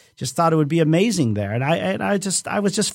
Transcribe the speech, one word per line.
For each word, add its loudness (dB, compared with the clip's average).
just -10
thought 2
it 4
would 2
be 0
amazing 2
there. -4
And -2
I, 0
and -4
I 0
just, -4
I -4
was 0
just -2